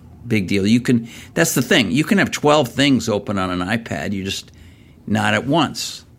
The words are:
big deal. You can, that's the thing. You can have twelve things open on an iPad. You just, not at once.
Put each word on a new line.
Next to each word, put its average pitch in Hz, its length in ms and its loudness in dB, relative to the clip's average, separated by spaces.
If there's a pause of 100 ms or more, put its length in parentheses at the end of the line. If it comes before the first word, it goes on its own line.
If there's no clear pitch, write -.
(280)
big 110 200 0
deal. 98 200 0
You 117 120 4
can, 120 280 0 (260)
that's 165 220 0
the 143 60 0
thing. 202 300 2
You 147 120 2
can 196 160 0
have 127 100 2
twelve 147 380 2
things 131 420 0
open 104 300 -2
on 92 100 -2
an 90 180 -2
iPad. 98 440 -4
You 95 120 -6
just, - 280 -8 (560)
not 104 260 2
at 104 140 0
once. - 580 -2 (120)